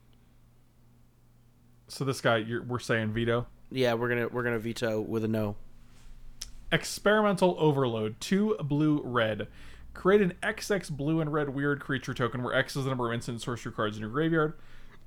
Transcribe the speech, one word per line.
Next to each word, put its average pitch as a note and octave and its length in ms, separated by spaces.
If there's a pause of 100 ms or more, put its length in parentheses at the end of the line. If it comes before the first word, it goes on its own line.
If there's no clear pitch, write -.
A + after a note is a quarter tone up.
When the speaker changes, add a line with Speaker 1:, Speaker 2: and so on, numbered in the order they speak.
(1900)
Speaker 1:
So - 160
this C3 180
guy, A#2 160
you're, A2+ 260
we're B2 160
saying A2 340
veto? A#2 340 (240)
Speaker 2:
Yeah, B2+ 240
we're A#2+ 140
gonna, A#2+ 200
we're A#2+ 140
gonna A#2+ 160
veto A2+ 420
with A2 220
a A2 40
no. A2 280 (1160)
Speaker 1:
Experimental G3+ 880
Overload, A#2+ 600
two G#3 440
blue, D3 400
red. A2 440 (460)
Create G3+ 280
an F3+ 120 (100)
X - 280
X F#3+ 180
blue D#3 300
and D3+ 140
red D3+ 160
weird C#3 300
creature C3+ 340
token B2 300
where A#2+ 100
X C3 220
is C#3 100
the C3+ 40
number B2 180
of A#2 60
instant A#2+ 280
sorcery A#2+ 300
cards G#2+ 260
in G#2+ 40
your G#2+ 100
graveyard. D#3 420 (540)